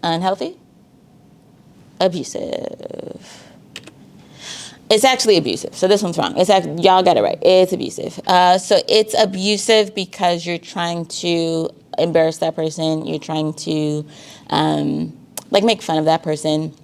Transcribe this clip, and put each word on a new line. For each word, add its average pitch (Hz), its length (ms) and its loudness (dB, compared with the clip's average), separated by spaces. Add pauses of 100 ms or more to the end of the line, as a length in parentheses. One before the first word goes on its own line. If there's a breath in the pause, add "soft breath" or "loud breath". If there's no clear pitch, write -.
Unhealthy? 190 540 -2 (1400)
Abusive. - 1500 -8 (1400 loud breath)
It's 220 160 4
actually 254 320 4
abusive. 127 380 -2
So - 120 -2
this 202 160 4
one's 170 140 -4
wrong. 104 200 -2
It's 185 120 2
act-, 175 300 2
y'all 185 240 6
got 180 120 4
it 123 60 2
right. - 200 0
It's 185 300 6
abusive. - 560 -8
Uh, 180 300 6
so 190 320 2
it's 220 280 2
abusive 202 760 2
because 180 500 -2
you're 170 120 -6
trying 170 480 -6
to 165 640 -2 (280)
embarrass 160 420 2
that 160 160 -2
person. 160 500 -2
You're 160 140 -6
trying 156 340 -4
to, 151 520 -4 (440 loud breath)
um, 151 680 -2 (320)
like, 202 140 4
make 220 180 2
fun 160 160 -2
of 156 80 0
that 160 180 2
person. 156 500 -2 (100)